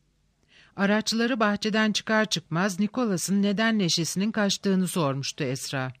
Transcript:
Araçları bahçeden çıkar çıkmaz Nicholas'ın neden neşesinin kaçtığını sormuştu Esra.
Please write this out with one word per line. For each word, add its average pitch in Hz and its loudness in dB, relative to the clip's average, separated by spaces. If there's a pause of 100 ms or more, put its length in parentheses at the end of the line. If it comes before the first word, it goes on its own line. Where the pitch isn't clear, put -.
(760)
Araçları 214 0
bahçeden 214 2
çıkar 220 0
çıkmaz 175 -2
Nicholas'ın 202 0
neden 208 2
neşesinin 180 0
kaçtığını 196 0
sormuştu 139 -2
Esra. 131 -4